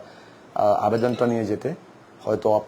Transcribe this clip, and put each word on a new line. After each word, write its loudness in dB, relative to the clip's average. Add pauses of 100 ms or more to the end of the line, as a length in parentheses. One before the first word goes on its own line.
(540)
আ, -2
আবেদনটা 2
নিয়ে 0
যেতে -4 (500)
হয়তো 0
আপ-, 2